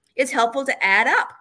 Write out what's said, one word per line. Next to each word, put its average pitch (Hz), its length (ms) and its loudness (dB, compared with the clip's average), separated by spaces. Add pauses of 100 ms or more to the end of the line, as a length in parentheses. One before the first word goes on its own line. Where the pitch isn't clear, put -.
(160)
it's 262 160 -2
helpful 254 340 0
to - 180 -4
add 202 240 2
up. 403 340 0